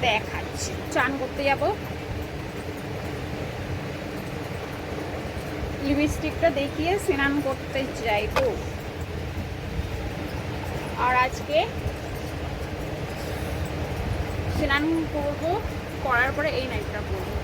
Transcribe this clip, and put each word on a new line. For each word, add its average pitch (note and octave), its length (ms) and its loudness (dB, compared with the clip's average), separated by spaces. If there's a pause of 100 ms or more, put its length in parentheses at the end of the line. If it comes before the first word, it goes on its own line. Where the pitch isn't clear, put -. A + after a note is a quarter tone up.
দেখাচ্ছি। - 640 0 (240)
চান C4+ 160 4 (100)
করতে B3+ 280 -2
যাব, C#4 140 4 (4000)
লিপস্টিকটা D4+ 640 2 (120)
দেখিয়ে D#4 320 2 (120)
স্নান C#4 280 4 (140)
করতে C4+ 340 -2 (240)
যাইবো। G#3+ 420 4 (2500)
আর B3+ 100 6 (120)
আজকে C#4 320 2 (3000)
স্নান D4 280 4 (300)
করবো, D4 360 2 (540)
করার B3+ 320 6
পরে D4+ 120 2 (100)
এই C4 140 0
নাইটটা G#3+ 360 -2
পরবো F#3+ 360 -2